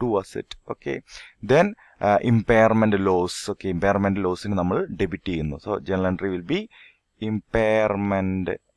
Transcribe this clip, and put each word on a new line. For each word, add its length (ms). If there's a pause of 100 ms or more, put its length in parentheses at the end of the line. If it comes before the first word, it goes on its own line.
to 60
asset. 360 (240)
ഓക്കെ, 320 (440)
then, 200
uh, 680
impairment 600
loss. 540
ഓക്കെ, 220
impairment 480
ലോസിന് 340
നമ്മൾ 320
ഡെബിറ്റ് 420
ചെയ്യുന്നു. 280
So 240
journal 340
entry 220
will 160
be 160 (640)
impairment, 1300 (200)